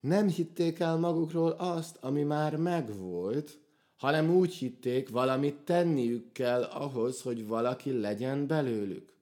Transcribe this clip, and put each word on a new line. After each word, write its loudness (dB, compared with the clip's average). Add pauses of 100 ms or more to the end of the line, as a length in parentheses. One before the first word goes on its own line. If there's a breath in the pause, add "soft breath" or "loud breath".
Nem 4
hitték 0
el 2
magukról 2
azt, -4
ami 0
már 0
megvolt, -4 (380 soft breath)
hanem 2
úgy 4
hitték, -2
valamit 2
tenniük 0
kell 2
ahhoz, -2
hogy -4
valaki -2
legyen -2
belőlük. -2